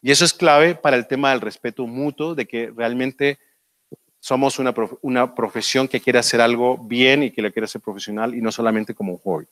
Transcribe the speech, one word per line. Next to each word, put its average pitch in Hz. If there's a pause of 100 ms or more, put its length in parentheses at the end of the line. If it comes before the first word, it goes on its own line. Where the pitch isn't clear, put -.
Y 131
eso 175
es 165
clave 160
para 139
el 117
tema 139
del 123
respeto 117
mutuo, 147
de 127
que 117
realmente 127 (800)
somos 135
una 127
prof-, 113
una 127
profesión 117
que 123
quiere 123
hacer 117
algo 120
bien 127
y 120
que 113
lo 104
quiere 110
hacer 107
profesional 107
y 120
no 113
solamente 110
como 95
un 87
hobby. 80